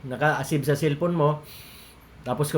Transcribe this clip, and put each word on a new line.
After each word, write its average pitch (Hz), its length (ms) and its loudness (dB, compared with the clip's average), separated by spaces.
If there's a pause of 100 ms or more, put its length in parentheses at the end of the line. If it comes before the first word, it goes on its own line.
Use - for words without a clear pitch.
naka-asib 139 640 0
sa 143 80 2
cellphone 160 400 0
mo, 147 240 2 (800)
tapos, 123 380 -2